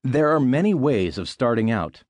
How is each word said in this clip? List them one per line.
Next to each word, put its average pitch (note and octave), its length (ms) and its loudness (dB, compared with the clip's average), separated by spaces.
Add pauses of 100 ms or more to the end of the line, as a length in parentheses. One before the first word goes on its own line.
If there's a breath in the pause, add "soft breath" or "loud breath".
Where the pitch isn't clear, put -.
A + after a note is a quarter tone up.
There D3 280 0
are D#3 100 2
many D3+ 340 2
ways A2 440 0
of F2 100 -8
starting A2+ 420 0
out E2+ 400 -4